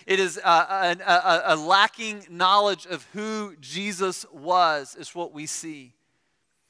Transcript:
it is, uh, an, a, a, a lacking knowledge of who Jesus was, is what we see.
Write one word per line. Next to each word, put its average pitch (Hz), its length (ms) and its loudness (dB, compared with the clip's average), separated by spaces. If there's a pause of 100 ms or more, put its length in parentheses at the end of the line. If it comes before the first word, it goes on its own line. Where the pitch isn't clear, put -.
it 190 140 0
is, 185 240 -2
uh, 170 260 4
an, 185 320 -2
a, 185 120 4
a, 175 320 4
a 165 100 2
lacking 202 720 0
knowledge 185 560 2
of 170 280 -10
who 214 460 -6
Jesus 185 720 -6
was, 156 640 0
is 165 200 -16
what 175 180 -8
we 151 120 -12
see. 147 480 -12 (760)